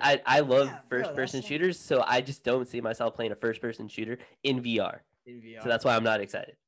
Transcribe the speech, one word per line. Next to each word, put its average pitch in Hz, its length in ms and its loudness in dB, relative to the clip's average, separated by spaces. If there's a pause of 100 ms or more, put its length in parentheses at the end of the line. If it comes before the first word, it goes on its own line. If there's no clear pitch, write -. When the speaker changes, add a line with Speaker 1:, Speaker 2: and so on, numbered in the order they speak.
Speaker 1:
I, 143 240 4
I 135 140 6
love 139 260 6
Speaker 2:
Yeah, 135 120 -10 (100)
bro, 123 140 -2
Speaker 1:
first-person 131 380 -2
Speaker 2:
that's 127 40 -8
not - 40 -12
Speaker 1:
shooters, 170 300 0
so 131 280 2
I 123 140 4
just 135 240 -8
don't 123 240 0
see 123 120 -6
myself 113 340 -2
playing 113 180 -2
a 101 40 -6
first-person 110 520 -4
shooter 110 300 -8 (240)
in 131 180 2
V 117 200 -2
R. - 220 -4 (240)
Speaker 2:
In 120 140 -18
V 113 160 -18
R. 110 60 -14
Speaker 1:
So 117 60 -4
that's 113 160 2
why 123 120 6
I'm 113 80 2
not 110 160 2
excited. - 360 -8 (120)